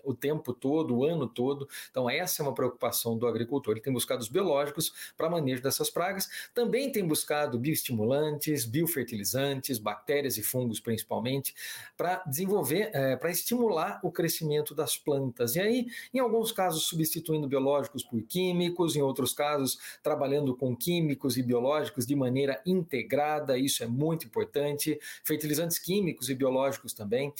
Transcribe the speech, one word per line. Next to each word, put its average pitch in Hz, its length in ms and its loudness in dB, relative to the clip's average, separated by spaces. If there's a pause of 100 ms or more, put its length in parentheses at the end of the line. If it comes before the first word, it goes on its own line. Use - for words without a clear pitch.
o 139 80 -2
tempo 143 400 -2
todo, 135 440 0
o 123 80 4
ano 160 220 0
todo. 135 400 -2 (220)
Então 127 220 0
essa 160 320 -2
é - 20 0
uma 139 80 0
preocupação 120 640 0
do 117 120 4
agricultor, 113 460 2
ele 110 60 -8
tem 135 120 0
buscado 123 280 0
os 110 80 -6
biológicos 147 880 0
pra 160 140 2
manejo 131 320 0
dessas 139 260 0
pragas, 190 400 -2 (240)
também 240 380 2
tem 208 160 0
buscado 147 540 0
bioestimulantes, 143 1080 0
biofertilizantes, 131 1120 -2
bactérias 123 580 -2
e 110 60 -4
fungos 123 380 -2
principalmente, 117 760 -2 (420)
pra 170 300 0
desenvolver, 175 640 0
eh, 135 240 2
pra - 140 -2
estimular 202 720 0
o 170 80 0
crescimento 151 640 0
das 139 240 -2
plantas. 135 560 0
E 170 60 2
aí, 233 260 2 (260)
em 240 60 0
alguns 226 320 2
casos, 175 320 0
substituindo 156 640 0
biológicos 135 560 0
por 113 200 -2
químicos, 175 720 0
em 147 40 2
outros 131 320 2
casos, 147 460 0 (240)
trabalhando 139 540 0
com 127 200 -2
químicos 147 600 0
e 131 60 0
biológicos 127 640 0
de 143 100 0
maneira 135 480 2
integrada, 143 920 0
isso 131 260 0
é - 20 -4
muito 151 400 0
importante, 147 720 -2 (240)
fertilizantes 156 560 -2
químicos 170 520 -2
e 135 40 0
biológicos 131 600 0
também. 123 460 -2